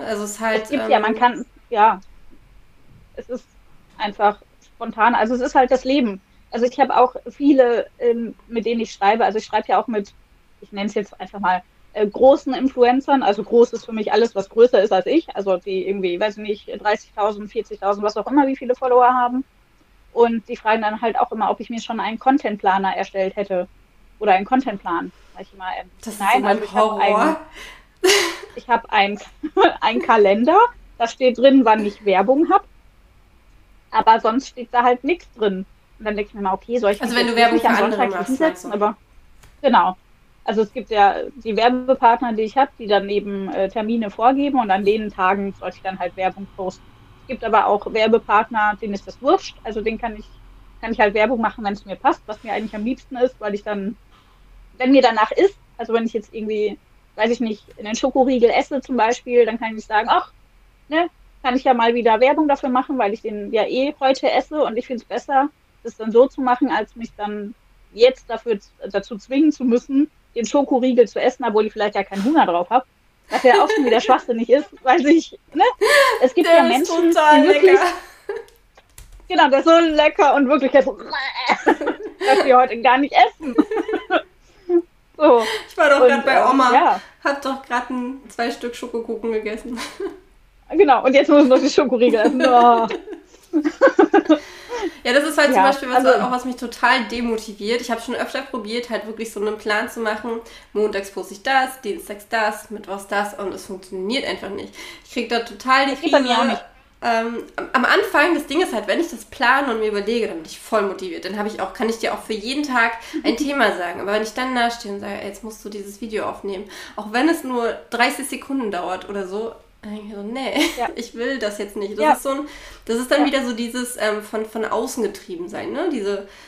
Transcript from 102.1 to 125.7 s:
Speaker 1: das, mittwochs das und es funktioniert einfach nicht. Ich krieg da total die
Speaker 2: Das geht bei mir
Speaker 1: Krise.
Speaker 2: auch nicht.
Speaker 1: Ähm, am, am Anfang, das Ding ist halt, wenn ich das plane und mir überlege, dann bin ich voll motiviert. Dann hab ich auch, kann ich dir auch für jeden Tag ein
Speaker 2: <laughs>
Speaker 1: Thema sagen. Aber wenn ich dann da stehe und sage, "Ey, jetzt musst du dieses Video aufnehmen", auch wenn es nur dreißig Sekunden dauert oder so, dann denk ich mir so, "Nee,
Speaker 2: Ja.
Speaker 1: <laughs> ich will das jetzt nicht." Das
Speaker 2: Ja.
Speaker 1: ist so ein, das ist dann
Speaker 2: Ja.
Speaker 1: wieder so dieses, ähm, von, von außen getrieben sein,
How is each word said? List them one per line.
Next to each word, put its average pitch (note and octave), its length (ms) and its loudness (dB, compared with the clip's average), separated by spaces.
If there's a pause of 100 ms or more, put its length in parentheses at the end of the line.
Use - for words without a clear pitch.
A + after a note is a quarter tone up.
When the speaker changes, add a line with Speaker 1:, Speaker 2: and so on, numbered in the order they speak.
Speaker 1:
das, G#3+ 400 -4
mittwochs G3+ 380 -12
das G3+ 300 -4
und G3 160 -8
es - 120 -14
funktioniert F#3+ 600 -8
einfach F#3+ 240 -8
nicht. G3+ 240 -12 (320)
Ich - 60 -20
krieg A3+ 180 -6
da A#3 100 -2
total C4 460 -2
die C#4 60 -2
Speaker 2:
Das - 100 -8
geht D#4+ 100 -4
bei D4 100 6
mir B3 80 -2
Speaker 1:
Krise. A#3 120 2
Speaker 2:
auch A#3 40 0
nicht. G#3+ 180 -4 (420)
Speaker 1:
Ähm, A#3 380 -4 (140)
am, - 160 -8
am B3 120 2
Anfang, D#4+ 480 2
das D4 140 -4
Ding D4+ 140 -2
ist - 120 -2
halt, G#3 140 -6
wenn G#3 140 0
ich E4 80 -4
das - 160 -16
plane C4 480 0
und A3 80 -4
mir G#3+ 80 -2
überlege, G#3 380 -2
dann E3 100 -10
bin E3 80 -14
ich - 140 -20
voll G#3+ 240 -2
motiviert. F3+ 420 -8
Dann G3 120 -8
hab G#3 80 -4
ich G#3 160 -8
auch, F#3+ 120 -8
kann A3+ 160 -4
ich A3+ 100 -6
dir - 140 -4
auch G#3 100 -10
für A3+ 100 -8
jeden B3 300 -6
Tag A#3+ 300 0 (320)
ein A#3 120 0
Speaker 2:
<laughs> - 0 -
Speaker 1:
Thema C4+ 400 0
sagen. F3 220 -8
Aber G3+ 140 -6
wenn G#3+ 100 -2
ich A3 100 -10
dann B3+ 220 -6
da A#3 160 0
stehe G3+ 220 -12
und G3+ 80 -12
sage, G3+ 200 -10
"Ey, G3+ 60 -12
jetzt G3 160 -16
musst A3 220 -16
du G#3 40 -14
dieses G3+ 300 -14
Video G#3+ 260 -6
aufnehmen", G3 380 -10 (320)
auch G#3 160 -12
wenn B3+ 160 2
es E4 160 0
nur A#3+ 320 -4 (140)
dreißig C4 400 -2
Sekunden C4+ 420 -6
dauert F3+ 380 -8
oder G3 180 -8
so, G#3 260 -8 (280)
dann G#3+ 140 -16
denk G#3+ 100 -14
ich G#3 60 -16
mir G#3+ 40 -14
so, G3+ 80 -12
"Nee, B3 380 -4 (140)
Speaker 2:
Ja. A#3+ 160 -4
Speaker 1:
<laughs> - 40 -16
ich - 180 -12
will B3+ 260 -6
das G#3 180 -6
jetzt G#3 180 -10
nicht." G3+ 240 -8
Das - 0 -
Speaker 2:
Ja. G#3 140 4
Speaker 1:
ist - 100 -6
so C#4 60 -4
ein, C#4+ 180 -6 (380)
das A#3 140 -4
ist B3+ 120 -6
dann D4 100 2
Speaker 2:
Ja. C#4+ 40 2
Speaker 1:
wieder C4+ 200 -2
so B3 60 -4
dieses, A#3+ 460 -8
ähm, G#3+ 260 -4
von, A3 220 -8
von A3 180 -8
außen B3 400 -4
getrieben F3+ 460 -10
sein, - 240 -10